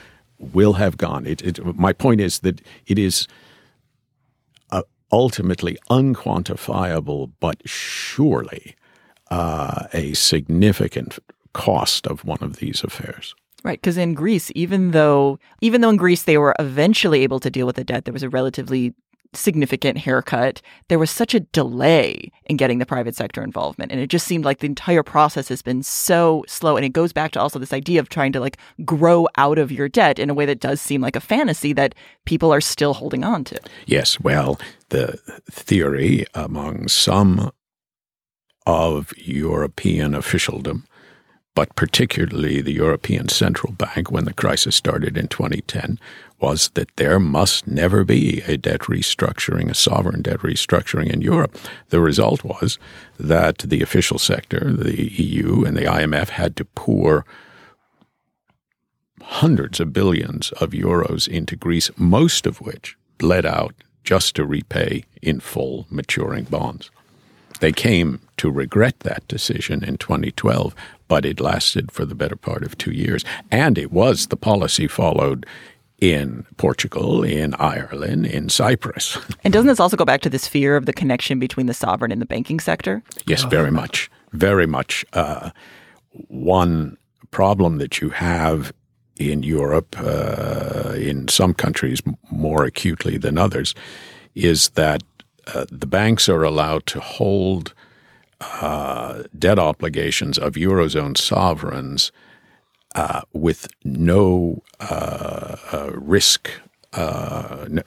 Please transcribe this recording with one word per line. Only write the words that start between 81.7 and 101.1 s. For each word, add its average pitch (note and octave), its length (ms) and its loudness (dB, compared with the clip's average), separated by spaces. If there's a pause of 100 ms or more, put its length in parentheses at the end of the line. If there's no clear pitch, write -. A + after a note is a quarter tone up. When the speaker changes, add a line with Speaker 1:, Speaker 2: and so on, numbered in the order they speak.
Speaker 2:
sovereign A2 400 -2
and A2+ 80 -4
the A2 40 -6
banking C3+ 360 -4
sector? F#3+ 420 -4 (240)
Speaker 1:
Yes, G#2 160 2
Speaker 3:
Oh. B2+ 60 -4
Speaker 1:
very D2+ 220 4
much. - 380 -2 (220)
Very F#2 360 4
much. C#2 440 -4
Uh, D2+ 380 -4 (800)
one E2+ 640 2 (360)
problem F#2+ 480 4
that C2+ 200 -4
you D#2 120 -2
have D#2+ 600 0 (460)
in C#2+ 260 -2
Europe, D2 560 0
uh, - 960 -4
in C#2 320 -4
some F#2 260 4
countries - 540 -2
m-, - 80 -2 (160)
more D2+ 320 2
acutely - 540 -2
than D2 200 -2
others, - 380 0 (600)
is E2+ 340 2
that, D2+ 340 0 (500)
uh, C2 160 -4
the C#2+ 180 -8
banks G#2 420 2
are E2 140 4
allowed D#2 420 0
to - 160 -8
hold, F#2+ 720 -2 (640)
uh, C2+ 840 -6 (140)
debt F#2+ 220 4
obligations D2+ 800 -2
of D2 160 -4
Eurozone D#2 640 0